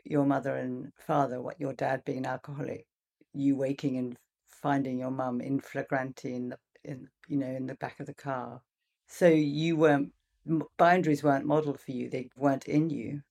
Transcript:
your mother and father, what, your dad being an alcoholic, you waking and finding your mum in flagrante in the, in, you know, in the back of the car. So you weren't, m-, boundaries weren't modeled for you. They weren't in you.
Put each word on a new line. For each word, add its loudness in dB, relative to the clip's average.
your 0
mother 0
and -8
father, -2
what, -10
your -6
dad -4
being -6
an -4
alcoholic, -8
you 2
waking -2
and -6
finding -2
your -4
mum -2
in -2
flagrante -6
in -6
the, -12
in, -12
you -2
know, 0
in -6
the -8
back -8
of -10
the -12
car. -8
So 4
you 4
weren't, 4
m-, 2
boundaries 6
weren't 2
modeled 0
for -12
you. -6
They -6
weren't 0
in 2
you. -6